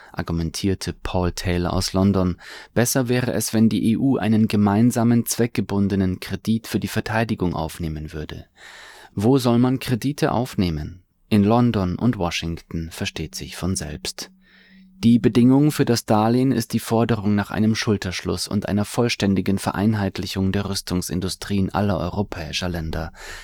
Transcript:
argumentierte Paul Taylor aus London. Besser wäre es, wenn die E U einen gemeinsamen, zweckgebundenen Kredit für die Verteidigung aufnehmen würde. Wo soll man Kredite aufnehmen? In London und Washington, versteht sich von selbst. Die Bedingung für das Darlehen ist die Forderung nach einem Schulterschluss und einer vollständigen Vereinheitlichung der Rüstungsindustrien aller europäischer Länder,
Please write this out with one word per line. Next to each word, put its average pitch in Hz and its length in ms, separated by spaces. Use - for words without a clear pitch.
argumentierte 85 840
Paul 90 400
Taylor 87 400
aus 90 200
London. 95 440
Besser 123 340
wäre 123 260
es, 110 200
wenn 110 160
die 107 220
E 107 60
U 135 200
einen 110 300
gemeinsamen, 113 800
zweckgebundenen 98 920
Kredit 110 460
für 110 140
die 98 80
Verteidigung 110 680
aufnehmen 78 600
würde. 76 320
Wo 117 240
soll 120 220
man 127 180
Kredite 131 540
aufnehmen? 85 720
In 104 140
London 107 540
und 117 200
Washington, 82 720
versteht - 460
sich 71 200
von 95 200
selbst. - 560
Die 117 140
Bedingung 127 540
für 143 120
das 120 220
Darlehen 117 460
ist 117 220
die 117 60
Forderung 113 540
nach 101 160
einem 110 240
Schulterschluss 92 760
und - 200
einer 101 180
vollständigen 98 720
Vereinheitlichung 95 960
der 98 180
Rüstungsindustrien 92 1040
aller 101 240
europäischer 87 720
Länder, 80 420